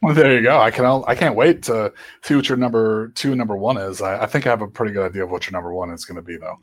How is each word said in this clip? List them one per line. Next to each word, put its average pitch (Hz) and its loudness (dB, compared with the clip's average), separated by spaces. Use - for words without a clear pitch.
Well, 156 4
there 139 6
you 120 4
go. 135 6
I 113 4
can 123 0
al-, 131 2
I 120 2
can't 123 0
wait 165 4
to 110 -2
see 151 0
what 135 2
your 127 -2
number 113 0
two - -4
and 131 0
number 110 -4
one 110 -2
is. 95 -8
I, 98 -4
I - 0
think 139 -2
I 127 2
have 110 0
a 104 -8
pretty 107 -6
good 98 -2
idea 95 -6
of 90 -8
what 90 -8
your 95 -12
number 87 -8
one 90 -8
is 85 -14
gonna 87 -16
be, 85 -16
though. 85 -14